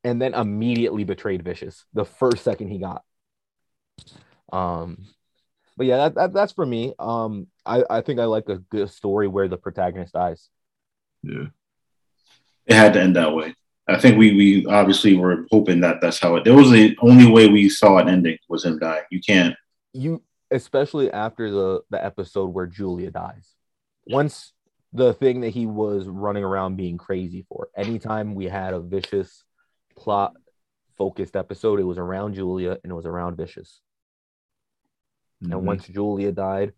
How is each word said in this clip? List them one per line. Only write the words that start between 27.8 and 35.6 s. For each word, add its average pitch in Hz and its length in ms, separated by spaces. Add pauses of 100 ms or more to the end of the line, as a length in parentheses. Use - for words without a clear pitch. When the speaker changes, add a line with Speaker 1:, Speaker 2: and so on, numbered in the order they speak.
Speaker 1:
we 95 120
had 95 280
a 85 60
Vicious 92 640 (520)
plot 101 360 (640)
focused 95 400
episode, 101 420
it 95 60
was 90 140
around 95 360
Julia 92 480
and 90 80
it 87 40
was 82 120
around 87 300
Vicious. - 440 (1600)
Speaker 2:
Mm-hmm. 87 100
Speaker 1:
And 95 140